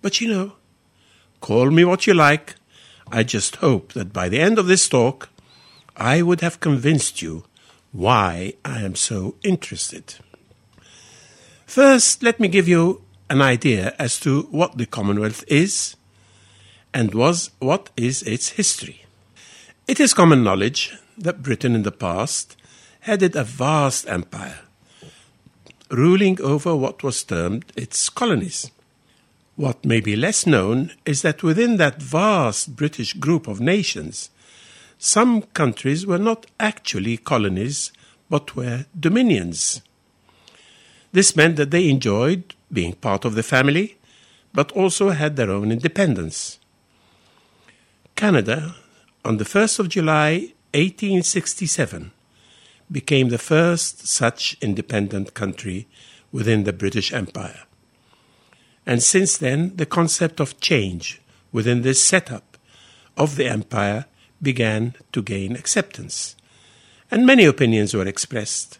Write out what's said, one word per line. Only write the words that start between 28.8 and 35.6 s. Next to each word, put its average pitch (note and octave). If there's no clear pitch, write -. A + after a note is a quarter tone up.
What C3+
may A2+
be G#2
less E3
known B2+
is C#3+
that D3+
within A3
that D#3
vast D3
British D3
group D3+
of G#2
nations, C#3
some A3+
countries D3+